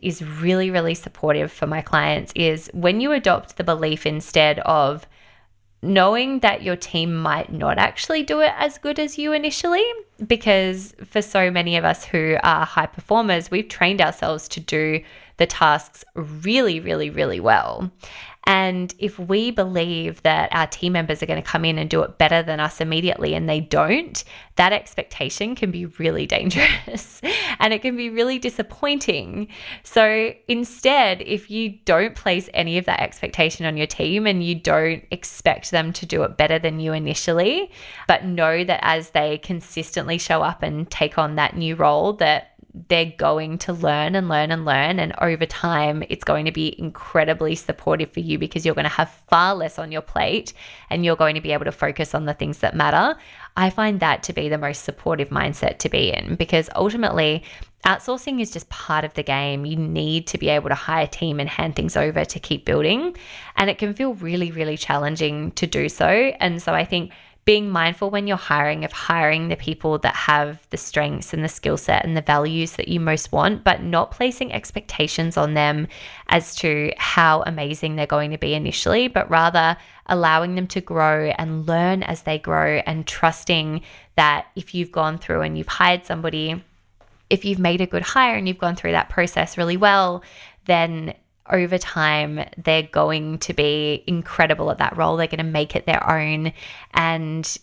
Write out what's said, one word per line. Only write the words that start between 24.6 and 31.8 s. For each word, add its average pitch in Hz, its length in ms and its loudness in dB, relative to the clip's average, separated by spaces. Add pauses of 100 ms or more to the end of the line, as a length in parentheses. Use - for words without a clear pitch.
expectation - 840 -6
can 208 140 -2
be 175 160 -6
really 160 400 -2
<laughs> - 120 2
dangerous - 840 -2 (380)
and 220 140 2
it 214 100 -2
can 247 120 -2
be 240 140 -4
really 247 300 0
disappointing. 220 1080 -4 (360)
So 220 500 2 (140)
instead, 240 760 2
if - 300 -6
you 214 340 -4